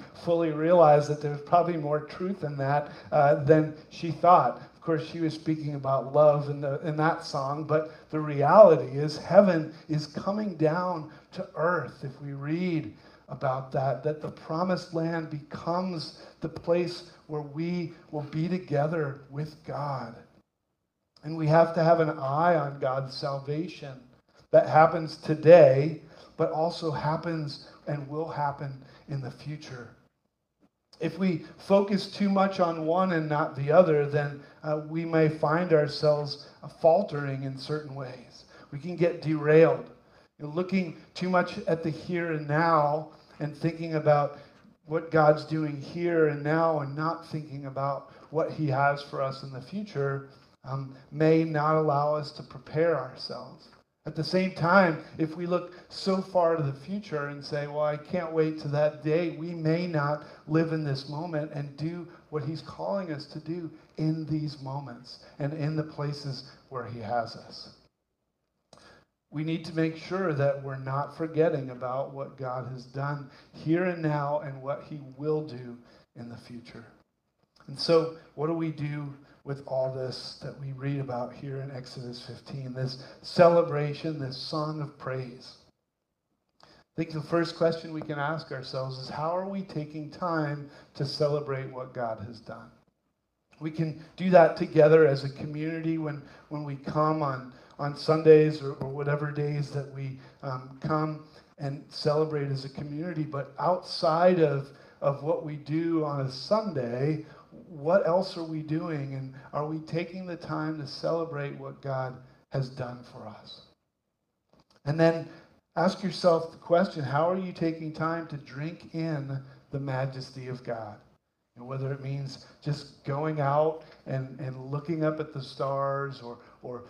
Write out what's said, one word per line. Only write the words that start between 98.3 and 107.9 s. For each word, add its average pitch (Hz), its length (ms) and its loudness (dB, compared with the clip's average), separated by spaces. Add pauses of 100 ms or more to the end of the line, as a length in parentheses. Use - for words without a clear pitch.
or, 135 120 -6
or 135 140 -8
whatever 147 420 -4
days 147 400 -4
that 135 240 -6
we, 135 240 -10 (240)
um, 131 380 -10
come 156 440 -2 (340)
and 143 300 -8
celebrate 151 640 0
as 135 140 -4
a 139 60 -10
community. 151 540 -6
But 135 340 -8
outside 175 800 2
of, 139 280 2 (320)
of 139 220 0
what 165 240 -2
we 151 100 -8
do 160 480 0
on 143 180 -2
a 131 80 -4
Sunday, 151 920 -2 (440)
what 160 380 2